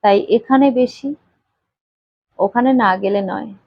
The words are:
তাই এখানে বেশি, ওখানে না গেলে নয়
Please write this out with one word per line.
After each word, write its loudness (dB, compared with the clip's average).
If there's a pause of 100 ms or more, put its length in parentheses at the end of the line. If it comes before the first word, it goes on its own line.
তাই 4
এখানে 2
বেশি, -4 (1200)
ওখানে 0
না 2
গেলে -2
নয় -8 (120)